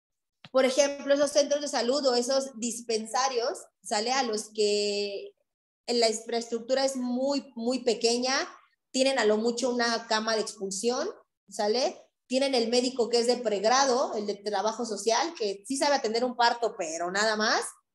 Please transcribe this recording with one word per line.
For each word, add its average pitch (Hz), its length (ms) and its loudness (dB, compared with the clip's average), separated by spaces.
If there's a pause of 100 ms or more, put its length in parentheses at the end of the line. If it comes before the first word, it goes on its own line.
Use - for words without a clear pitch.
(500)
Por 262 140 4
ejemplo, 277 480 2
esos 285 200 4
centros 285 280 2
de 285 80 -4
salud 269 380 0
o 247 80 4
esos 262 440 0
dispensarios, 240 1000 -2 (240)
¿sale? 226 300 -2
A 269 100 2
los 214 320 -4
que 208 800 -2 (520)
la 233 220 2
infraestructura 233 800 -2
es 269 100 -2
muy, 254 600 -2
muy 233 240 -2
pequeña, 240 540 0 (560)
tienen 262 280 2
a 214 80 4
lo 214 100 4
mucho 233 340 0
una 233 360 0
cama 220 280 0
de 220 60 2
expulsión, 233 720 -4 (400)
¿sale? 226 500 -2 (260)
Tienen 269 280 0
el 233 140 2
médico 247 420 0
que 240 80 2
es 233 80 2
de 240 100 4
pregrado, 240 800 2
el 214 120 -4
de 202 100 -4
trabajo 214 500 -2
social, 226 480 -2
que 196 320 -6
sí 269 100 -4
sabe 285 200 2
atender 233 280 -2
un 247 120 -4
parto, 233 420 2
pero 170 320 -4
nada 214 260 2
más, 247 260 2 (320)